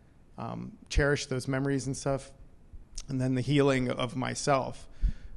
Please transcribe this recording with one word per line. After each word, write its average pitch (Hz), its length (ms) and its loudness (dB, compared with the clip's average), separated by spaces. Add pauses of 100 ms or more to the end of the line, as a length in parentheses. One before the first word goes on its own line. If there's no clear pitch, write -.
(380)
um, 117 360 -8 (160)
cherish 143 380 4
those 127 200 -4
memories 135 400 0
and 135 80 -2
stuff. 135 360 -4 (760)
And 135 120 -2
then 131 140 2
the 127 80 2
healing 131 480 4
of 123 280 -2
myself, 123 720 -2 (480)